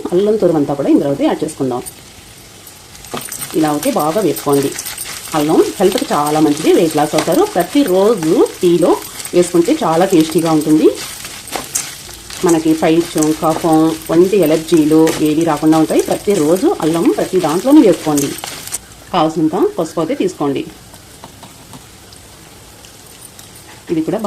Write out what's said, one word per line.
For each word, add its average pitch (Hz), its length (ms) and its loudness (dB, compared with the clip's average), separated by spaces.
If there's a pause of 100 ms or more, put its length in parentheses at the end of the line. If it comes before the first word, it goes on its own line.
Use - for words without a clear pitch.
(120)
అల్లం 208 280 0
తురుము 165 200 2
అంతా 143 180 -2
కూడా 143 160 -2
ఇందులో 143 180 2
అయితే 139 160 -2
యాడ్ 170 160 -2
చేసుకుందాం. 127 380 -4 (1800)
ఇలా 156 160 2
అయితే 147 160 -2 (120)
బాగా 160 240 0
వేసుకోండి. 143 440 0 (680)
అల్లం 151 200 2 (200)
హెల్త్కి 202 360 0
చాలా 147 320 0
మంచిది, 151 320 0
వెయిట్ 160 200 0
లాస్ 151 200 0
అవుతారు. 294 240 2 (140)
ప్రతిరోజు 190 760 2 (280)
టీలో 170 300 4 (440)
వేసుకుంటే 175 380 2 (100)
చాలా 165 300 2
టేస్టీగా 165 440 2
ఉంటుంది. 156 320 2 (1600)
మనకి 165 240 2 (100)
పైత్యం, 165 460 2 (140)
కఫం, 160 380 2 (360)
ఒంటి 190 320 4
ఎలర్జీలు 156 540 2 (280)
ఏవి 151 220 0
రాకుండా 156 320 2
ఉంటాయి. 202 260 2
ప్రతిరోజు 185 600 0 (160)
అల్లం 165 220 0 (120)
ప్రతి 185 280 -2
దాంట్లోనూ 240 400 4
వేసుకోండి. 147 420 0 (840)
కావాల్సినంత 160 440 0 (200)
పసుపు 170 260 -4
అయితే 170 200 -4
తీసుకోండి. 143 420 -4 (3250)
ఇది 160 160 -2
కూడా 185 180 -4